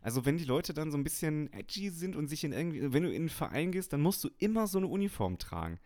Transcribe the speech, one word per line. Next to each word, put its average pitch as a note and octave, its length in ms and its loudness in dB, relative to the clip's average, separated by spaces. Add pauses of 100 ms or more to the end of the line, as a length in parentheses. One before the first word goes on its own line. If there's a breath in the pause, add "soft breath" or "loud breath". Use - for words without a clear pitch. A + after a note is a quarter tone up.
Also A#2+ 240 0
wenn C#3+ 100 4
die E3+ 80 -2
Leute D3 300 2
dann D#3 160 -2
so C#3+ 80 0
ein C#3 60 2
bisschen D3+ 500 0
edgy G3 340 -6
sind F3+ 280 -4
und D3+ 120 -2
sich D3+ 160 -4
in D3 80 0
irgendwie, D3 400 -2
wenn D3 100 6
du F3+ 80 2
in C3 120 0
einen E3 80 0
Verein E3+ 420 0
gehst, F#3 220 -2
dann C#3+ 80 4
musst F#3 220 4
du - 40 0 (100)
immer A3 280 2
so F#3+ 100 0
eine F#3 120 2
Uniform C3+ 500 0
tragen. E2 480 -4